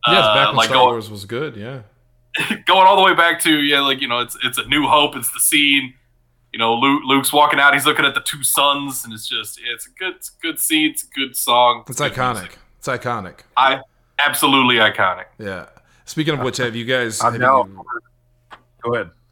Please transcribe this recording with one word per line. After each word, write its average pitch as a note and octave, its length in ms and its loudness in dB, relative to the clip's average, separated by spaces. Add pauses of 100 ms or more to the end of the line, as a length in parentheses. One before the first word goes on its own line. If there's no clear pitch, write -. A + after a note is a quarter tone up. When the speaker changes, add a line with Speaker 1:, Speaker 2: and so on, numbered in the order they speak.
Speaker 1:
Yeah, A#2 120 4
it's A2 80 4
back - 0 -
Speaker 2:
Uh, G#2+ 200 4
Speaker 1:
when A2 100 -2
Speaker 2:
like, A2+ 100 2
Speaker 1:
Star C3 120 2
Speaker 2:
going B2 160 6
Speaker 1:
Wars G#2+ 140 -10
was G2+ 160 -14
good, B2 300 -8
yeah. A#2 260 -14 (560)
Speaker 2:
<laughs> - 280 -6
going F#3 220 6
all G3 100 8
the F#3+ 40 6
way F#3 140 6
back E3+ 280 2
to, D3+ 200 2
yeah, C#3+ 160 2
like, C3+ 220 0
you C3+ 80 -4
know, A#2+ 100 -2
it's, A#2+ 240 -6
it's B2+ 140 -4
A A#2+ 80 -6
New C#3 200 0
Hope, C#3+ 300 2
it's B2 160 -8
the A#2+ 80 -12
scene. C#3+ 540 0 (580)
You - 80 -12
know, A#2 140 2
Luke, C#3 320 0
Luke's C3+ 260 0
walking C#3+ 280 4
out, C#3 140 6
he's C#3 120 -2
looking D3+ 180 2
at C#3 100 0
the - 80 -6
two C#3+ 220 -10
suns, C#3+ 600 -2
and A2+ 80 -16
it's A2 160 -14
just, A2 280 -10 (160)
it's - 140 -16
a - 40 -20
good, F#3 240 -10
it's - 220 -18
a - 40 -20
good D#3+ 180 -8
scene, D#3 320 0
it's - 120 -10
a - 40 -18
good C3 300 -10
song, A#2+ 500 2
Speaker 1:
It's B2+ 140 -10
Speaker 2:
good C#3 100 -2
Speaker 1:
iconic. B2+ 220 -4
Speaker 2:
music. F#2 260 -12 (200)
Speaker 1:
It's - 100 -10
iconic. A#2 460 -8 (200)
Speaker 2:
I, C3+ 240 2 (400)
absolutely C3+ 560 2
iconic. G2 500 0 (120)
Speaker 1:
Yeah. F#2+ 300 -12 (380)
Speaking D#3 280 -4
of C#3 80 -4
which, B2 160 -4
have A#2+ 180 -4
you A#2 100 -8
guys, A#2+ 360 -4
Speaker 3:
I'm A#2+ 120 0
Speaker 1:
have A#2 80 -6
Speaker 3:
now B2+ 240 4
Speaker 1:
you F#2+ 180 -20 (1000)
Speaker 3:
Go A#2+ 140 -4
ahead. F#2 160 -6 (200)